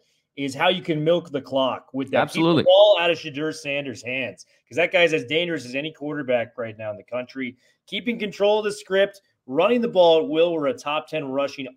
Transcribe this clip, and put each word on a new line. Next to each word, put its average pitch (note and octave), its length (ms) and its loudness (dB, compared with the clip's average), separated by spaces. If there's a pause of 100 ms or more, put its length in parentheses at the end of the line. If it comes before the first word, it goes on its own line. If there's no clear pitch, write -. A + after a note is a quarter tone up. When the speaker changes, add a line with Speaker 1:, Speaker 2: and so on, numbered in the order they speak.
(360)
Speaker 1:
is C#3 200 -6
how D#3+ 120 2
you F#3 140 0
can D3+ 220 -2
milk D#3+ 260 -4
the C#3 120 -6
clock C3 520 -2
with C3+ 160 -6
that. C3 80 0
Speaker 2:
Absolutely. D3+ 460 2
Speaker 1:
Keep - 20 -6
the F3+ 60 6
ball G3+ 280 8
out F3 120 2
of D#3+ 80 -4
Shedeur D#3 340 -6
Sanders' C#3 480 -6
hands, B2 460 -8 (200)
'cause A#2+ 100 -8
that F3 140 0
guy's E3+ 220 2
as C3+ 120 -2
dangerous D#3 380 -4
as B2 120 -12
any D#3 160 -6
quarterback B2+ 640 -4
right A2+ 180 -10
now A2 140 -10
in G#2 80 -10
the G2 60 -20
country. B2 520 -10 (300)
Keeping G#3 320 -6
control G#3 400 0
of G#3+ 80 -2
the G3+ 60 -2
script, G3 500 -2 (240)
running F#3+ 340 2
the A3+ 80 0
ball E3 360 6
at C3 40 -4
will. E3 260 2
We're D3 140 -2
a B2 60 0
top D3+ 340 -6
ten D#3 180 -6
rushing C3+ 520 -4